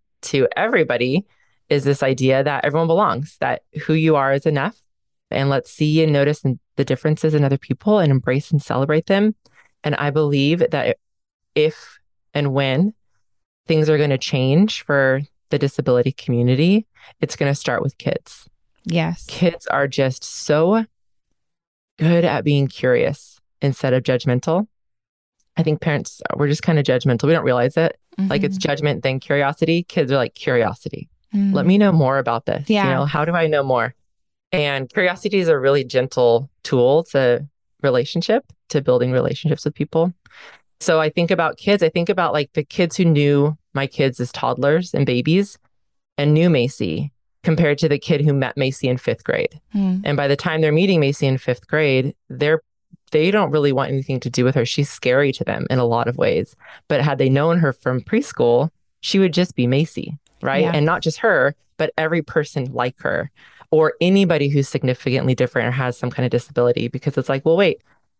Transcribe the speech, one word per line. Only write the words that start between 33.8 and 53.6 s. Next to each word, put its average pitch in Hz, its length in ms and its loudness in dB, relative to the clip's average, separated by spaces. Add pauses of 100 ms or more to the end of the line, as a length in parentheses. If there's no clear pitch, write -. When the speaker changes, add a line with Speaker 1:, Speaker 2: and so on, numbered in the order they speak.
Speaker 1:
And 143 360 -2
curiosity 190 480 -2
is 180 120 0
a 151 100 4
really 139 260 2
gentle 123 640 2 (140)
tool 135 500 2
to 131 340 2 (360)
relationship, 139 600 0 (260)
to 147 100 0
building 127 320 2
relationships - 540 -2
with 147 80 -4
people. 165 400 -2 (640)
So 160 180 2
I 156 120 0
think 170 200 -2
about 170 280 -2
kids, 202 240 0
I 160 80 4
think 170 180 -2
about, 180 240 0
like, 147 220 -4
the 147 100 0
kids - 320 -2
who 185 80 2
knew 147 540 4 (160)
my 139 120 -2
kids 135 320 -2
as 123 140 -6
toddlers 143 600 0
and 143 100 0
babies 151 540 0 (580)
and 147 160 2
knew 165 160 4
Macy 127 640 -2 (300)
compared 151 360 2
to 160 100 0
the 143 100 0
kid 143 240 -2
who 151 100 4
met 131 240 -2
Macy 131 320 -2
in 127 80 0
fifth - 280 -4
grade. - 360 -4 (120)
Speaker 2:
Hmm. 190 320 0
Speaker 1:
And 143 120 -2
by 143 100 -2
the 143 100 0
time 160 260 -2
they're 151 100 2
meeting 175 280 2
Macy 139 260 0
in 131 100 2
fifth - 300 -6
grade, 139 480 0 (160)
they're, 147 320 0 (500)
they 160 180 2
don't 196 220 2
really 143 200 2